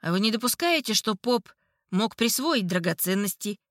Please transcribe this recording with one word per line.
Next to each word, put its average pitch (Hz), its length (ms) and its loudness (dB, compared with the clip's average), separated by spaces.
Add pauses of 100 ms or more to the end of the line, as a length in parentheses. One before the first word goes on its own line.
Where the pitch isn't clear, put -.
А 165 120 -2
вы 185 80 2
не 220 100 2
допускаете, 247 640 0
что 214 200 0
поп 240 340 -2 (420)
мог 208 240 0
присвоить 240 520 0
драгоценности 185 920 -2 (120)